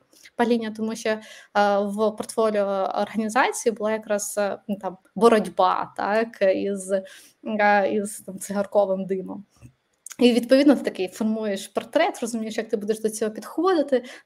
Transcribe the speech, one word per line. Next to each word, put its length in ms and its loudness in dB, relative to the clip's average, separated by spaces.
паління, 420 0
тому 180 -4
що, 140 -4
е, 100 -2
в 320 0
портфоліо 540 -2
організації 720 0
була 180 -4
якраз, 460 -4
е, 300 -2
ну, 80 -4
там, 220 -8
боротьба, 840 4
так, 440 -2
із, 360 -4
е, 480 2
із, 280 -4
там, 200 -14
цигарковим 680 0
димом. 400 -6
І, 140 8
відповідно, 420 6
ти 80 -2
такий 240 -4
формуєш 600 -4
портрет, 540 -2
розумієш, 360 -6
як 120 -6
ти 80 -2
будеш 220 -4
до 100 -2
цього 220 -4
підходити. 720 0